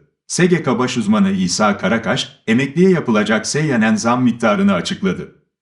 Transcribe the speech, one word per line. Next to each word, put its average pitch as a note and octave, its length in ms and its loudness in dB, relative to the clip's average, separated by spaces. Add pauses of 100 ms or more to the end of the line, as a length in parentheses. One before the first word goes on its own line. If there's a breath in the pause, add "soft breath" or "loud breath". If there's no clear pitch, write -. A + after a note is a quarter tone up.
(260)
S F3+ 200 0
G F3 160 2
K B2 160 0
baş B2 180 -2
uzmanı G#2 340 2
İsa G2 480 0
Karakaş, A2+ 500 -2 (180)
emekliye C#3 440 2
yapılacak D#3+ 560 0
S D3 140 -4
Y C3+ 200 0
N'en A2 140 2
zam A#2 300 0
miktarını G#2 500 2
açıkladı. - 600 -6 (280)